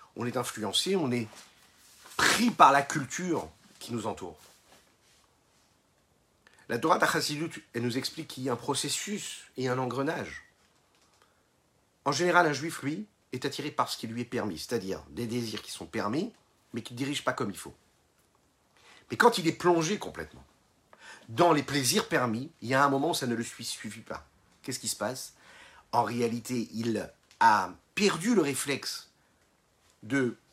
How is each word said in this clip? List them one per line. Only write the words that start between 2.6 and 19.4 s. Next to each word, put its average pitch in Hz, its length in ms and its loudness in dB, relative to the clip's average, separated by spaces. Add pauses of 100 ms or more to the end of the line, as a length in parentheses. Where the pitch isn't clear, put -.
la 139 120 4
culture 143 680 -4 (300)
qui - 120 -12
nous 113 140 -4
entoure. 92 320 -8 (2250)
La 120 80 0
Torah 156 220 4
Chassidut, 151 760 0
elle 120 80 -4
nous 123 160 -2
explique 135 300 -8
qu'il - 160 -10
y 131 60 -2
a 123 40 0
un - 20 -2
processus - 880 -4 (120)
et 131 100 -2
un 127 120 0
engrenage. 131 640 -4 (1600)
En 143 60 0
général, 170 340 6
un 151 80 2
juif, 151 300 -6
lui, 170 240 -4 (240)
est 127 140 -6
attiré 143 260 -4
par 123 180 -2
ce - 80 -4
qui - 80 -10
lui 113 160 -6
est 117 40 -2
permis, 104 340 -4
c'est-à-dire 95 500 -4
des 73 160 -6
désirs 113 380 -4
qui - 80 -14
sont - 160 -12
permis, 120 440 -2 (420)
mais 117 100 -6
qui - 100 -14
ne 120 60 -12
dirigent 135 240 -4
pas 127 100 0
comme 113 160 -4
il 92 80 -10
faut. - 160 -14 (1400)
Mais 117 80 -6
quand 233 220 6
il 165 80 0